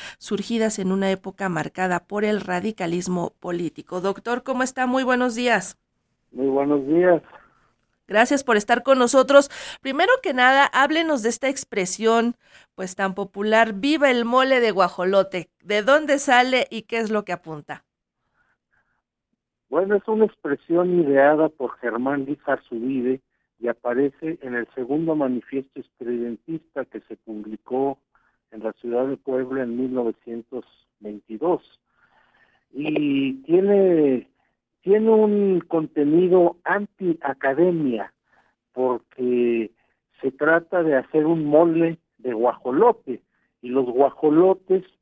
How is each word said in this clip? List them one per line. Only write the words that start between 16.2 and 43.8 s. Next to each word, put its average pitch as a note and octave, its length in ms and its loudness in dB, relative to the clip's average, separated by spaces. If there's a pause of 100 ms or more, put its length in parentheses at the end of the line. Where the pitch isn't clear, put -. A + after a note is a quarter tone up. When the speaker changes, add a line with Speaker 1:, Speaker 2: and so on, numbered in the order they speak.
Speaker 1:
y A3 140 -8
qué - 140 -6
es A3 120 -2
lo G#3+ 140 -2
que G3 80 -8
apunta? D#3 520 -12 (1900)
Speaker 2:
Bueno, F#3+ 260 0
es G3 120 -2
una A3 180 2
expresión F3 760 0
ideada D3 480 4
por B2 300 -10
Germán C3 460 -4
Luis C#3+ 200 -6
Arzubide C3 760 -4 (380)
y A#2+ 100 -6
aparece C3+ 720 -4
en B2+ 140 -10
el A#2 200 -6
segundo D3+ 400 -4
manifiesto C3+ 640 -6
estridentista A#2+ 1040 -10
que - 220 -14
se A2 80 -18
publicó A2 840 -8 (540)
en A2 100 -18
la A2 120 -6
ciudad B2 340 -4
de C3+ 100 -6
Puebla C3 460 -4
en A#2+ 140 -6
mil B2+ 160 -4
novecientos A#2 720 -8 (340)
veintidós. G#2+ 640 -6 (1080)
Y C#3 720 -4
tiene, F3 840 2 (520)
tiene G#3+ 280 2
un G#3 520 4
contenido E3+ 1000 2
anti-academia, D#3 1500 -2 (600)
porque B2 1000 -2 (500)
se C3+ 100 -4
trata E3 520 0
de D#3 120 2
hacer D3+ 300 0
un D#3+ 200 0
mole E3 520 2 (220)
de B2 140 -6
guajolote, B2+ 880 0 (400)
y B2 80 -12
los B2+ 160 0